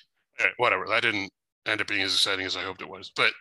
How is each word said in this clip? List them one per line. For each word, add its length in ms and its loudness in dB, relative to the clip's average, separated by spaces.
All 60 2
right, 120 0
whatever. 300 4
That 140 2
didn't 300 0
end 160 0
up 60 -6
being 140 -2
as 120 0
exciting 320 0
as 120 -4
I 60 -6
hoped 180 -8
it 80 -12
was, 260 -14
but 260 2